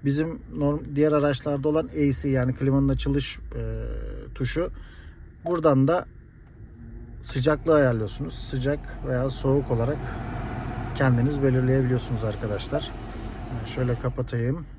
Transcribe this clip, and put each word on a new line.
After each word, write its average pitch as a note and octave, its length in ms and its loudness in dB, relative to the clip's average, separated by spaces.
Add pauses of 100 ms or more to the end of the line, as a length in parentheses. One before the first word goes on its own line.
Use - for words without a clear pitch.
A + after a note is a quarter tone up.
bizim D#3 340 0 (180)
norm-, D3 380 0
diğer D3+ 160 6
araçlarda C#3+ 580 2
olan D#3 180 2
A C#3+ 240 2
C C#3 180 -2
yani C3 260 2
klimanın C#3 340 4
açılış, C#3 500 0 (160)
e, A2+ 280 -4 (520)
tuşu. D#3 360 -2 (760)
Buradan D#3 420 6
da F3 180 4 (1160)
sıcaklığı D3+ 540 2
ayarlıyorsunuz. A#2+ 580 2
Sıcak C#3 460 -2 (280)
veya C3 220 0
soğuk C3+ 420 2
olarak A#2+ 260 0 (960)
kendiniz C3+ 480 4
belirleyebiliyorsunuz B2+ 800 2
arkadaşlar. G#2+ 680 -4 (760)
Şöyle B2 340 -2
kapatayım. B2+ 680 -2 (140)